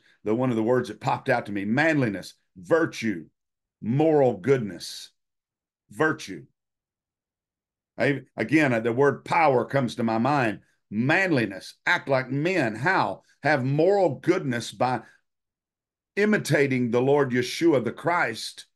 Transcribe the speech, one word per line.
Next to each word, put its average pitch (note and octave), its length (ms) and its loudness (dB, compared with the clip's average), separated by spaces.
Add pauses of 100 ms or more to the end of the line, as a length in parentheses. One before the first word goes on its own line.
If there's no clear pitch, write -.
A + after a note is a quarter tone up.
(220)
the, G#2 140 -2
one B2+ 140 -2
of A2+ 60 -2
the A2 60 2
words A#2+ 240 0
that G#2 140 -14
popped C3 280 -4
out A#2+ 180 0
to G2+ 60 -10
me, G2 120 -4
manliness, B2 720 0 (220)
virtue, G2+ 680 -2 (580)
moral C#3 520 2
goodness, G2+ 760 -4 (800)
virtue. G#2 540 -4 (1500)
I, C3 260 0 (140)
again, B2 460 2
the A2+ 100 0
word C3+ 320 2
power D#3 400 4
comes B2+ 320 -2
to A#2 60 -4
my A2+ 160 0
mind. A#2+ 420 0 (300)
Manliness, B2 840 -2 (120)
act E3 220 -2
like B2+ 200 0
men. C#3+ 460 -2
How? B2 480 0 (200)
Have C#3+ 220 2
moral D#3+ 520 2
goodness C3+ 560 -2
by B2 280 -2 (1160)
imitating C#3 760 2
the A#2+ 100 2
Lord C3+ 300 2
Yeshua B2 540 2
the A2+ 80 -4
Christ C#3+ 840 -4